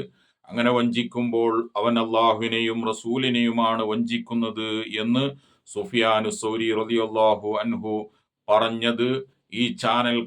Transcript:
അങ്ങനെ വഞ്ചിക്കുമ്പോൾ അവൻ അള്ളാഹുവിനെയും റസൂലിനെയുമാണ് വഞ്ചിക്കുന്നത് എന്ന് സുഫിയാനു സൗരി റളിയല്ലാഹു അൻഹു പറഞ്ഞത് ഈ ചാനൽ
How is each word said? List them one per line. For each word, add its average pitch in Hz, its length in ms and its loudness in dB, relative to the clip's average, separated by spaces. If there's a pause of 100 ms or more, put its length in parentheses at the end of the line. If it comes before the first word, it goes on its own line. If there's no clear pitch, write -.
(480)
അങ്ങനെ 117 220 2
വഞ്ചിക്കുമ്പോൾ 117 1040 0
അവൻ 117 220 2
അള്ളാഹുവിനെയും 113 920 0
റസൂലിനെയുമാണ് 117 920 0
വഞ്ചിക്കുന്നത് 113 880 -4 (300)
എന്ന് 131 360 0 (300)
സുഫിയാനു 110 640 0
സൗരി 113 440 -2
റളിയല്ലാഹു 110 840 2
അൻഹു 107 500 -4 (380)
പറഞ്ഞത് 117 920 0 (140)
ഈ 117 180 0
ചാനൽ 120 540 0